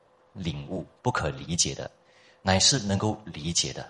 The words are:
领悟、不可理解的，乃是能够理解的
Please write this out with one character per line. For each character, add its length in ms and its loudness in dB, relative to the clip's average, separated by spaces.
领 340 -6
悟、 180 -6
不 100 0
可 180 0
理 260 -6
解 200 0
的， 140 -8
乃 160 4
是 220 6
能 180 0
够 280 0
理 280 -6
解 200 0
的 160 -8